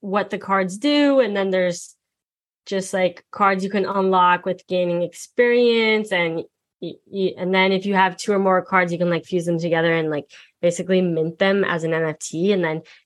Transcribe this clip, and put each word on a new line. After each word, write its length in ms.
what 280
the 80
cards 400
do, 440
and 120
then 180
there's 440
just, 280
like, 380
cards 320
you 60
can 160
unlock 600
with 220
gaining 340
experience, 1080
and 320
y-, 140
y-, 320
and 180
then 160
if 140
you 100
have 220
two 160
or 60
more 220
cards, 300
you 60
can, 120
like, 160
fuse 200
them 120
together 360
and, 160
like, 200
basically 400
mint 380
them 240
as 220
an 80
N 100
F 160
T. 320
And 100
then 180
if 260